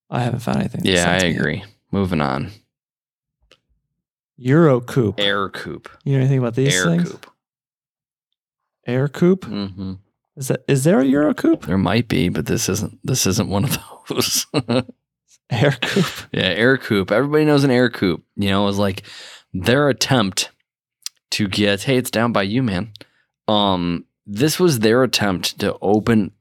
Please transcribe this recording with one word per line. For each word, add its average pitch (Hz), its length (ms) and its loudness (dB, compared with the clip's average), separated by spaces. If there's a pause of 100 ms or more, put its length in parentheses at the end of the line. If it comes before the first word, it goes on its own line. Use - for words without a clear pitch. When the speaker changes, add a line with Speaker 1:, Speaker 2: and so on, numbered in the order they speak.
Speaker 1:
I 127 100 -4
haven't 123 220 -4
found 127 180 -4
anything - 240 -6
that 101 80 0
Speaker 2:
Yeah, 87 180 2
I 87 60 2
Speaker 1:
excites 92 80 2
me 87 60 0
yet. 78 100 -2
Speaker 2:
agree. 76 240 -2 (300)
Moving 92 260 -2
on. 71 320 -4 (1900)
Speaker 1:
Eurocoup. 127 840 2
Speaker 2:
Air 101 300 0
Coupe. - 400 -12 (140)
Speaker 1:
You 139 100 -2
know 139 60 2
anything 131 200 2
about 120 160 -2
these 135 200 2
Speaker 2:
Air - 100 2
Speaker 1:
things? 170 260 0
Speaker 2:
Coupe. - 200 -20 (1500)
Speaker 1:
Air 127 220 0
Coupe? 180 380 2
Speaker 2:
Mm-hmm. 98 480 -8 (420)
Speaker 1:
Is 135 140 -6
that, - 180 -4
is 135 160 2
there 185 160 4
a 269 60 2
Euro 285 280 2
Coupe? - 320 0
Speaker 2:
There 90 120 -2
might 107 320 0
be, 92 200 0
but - 160 -4
this - 220 -2
isn't, - 360 -4
this - 220 -2
isn't 98 240 0
one 98 140 0
of - 140 -2 (320)
those. - 440 -2
<laughs> 127 320 -2 (640)
Speaker 1:
Air 135 220 2 (100)
Coupe. - 520 -2
Speaker 2:
Yeah, 104 140 0
Air 113 300 2
Coupe. 101 340 -2
Everybody 143 340 2
knows 147 180 4
an 139 80 2
Air 123 180 4
Coupe. 87 340 -2 (120)
You 98 140 0
know, 98 140 2
it 101 40 2
was 98 100 -2
like 98 260 -2 (500)
their 120 340 2
attempt 117 640 0 (800)
to 107 160 -2
get, 101 360 0
hey, 135 140 2
it's 123 140 -2
down 113 220 0
by 104 100 0
you, 110 180 -2
man. 107 300 -4 (560)
Um, 92 580 0 (220)
this 117 320 -2
was 165 200 2
their 113 240 4
attempt 101 560 -2
to 98 220 -4
open 107 600 2